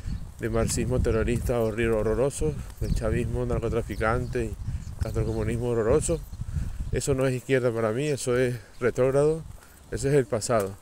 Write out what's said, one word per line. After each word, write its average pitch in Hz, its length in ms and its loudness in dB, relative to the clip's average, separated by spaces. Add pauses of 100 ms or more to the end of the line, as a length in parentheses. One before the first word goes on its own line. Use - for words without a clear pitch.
(400)
de 117 100 -2
marxismo 113 500 2
terrorista 113 600 2
horrible, 113 380 2
horroroso, 120 540 0 (300)
del 110 140 0
chavismo 120 500 0
narcotraficante 117 1000 0
y 104 100 -6 (480)
castrocomunismo 110 680 -2
horroroso. 127 500 2 (720)
Eso 139 220 0
no 131 140 2
es 127 80 0
izquierda 127 360 2
para 110 200 2
mí, 135 160 0
eso 127 320 0
es 123 160 2 (240)
retrógrado, 139 640 2 (480)
ese 127 180 -2
es 147 60 4
el 131 100 4
pasado. 104 460 0 (100)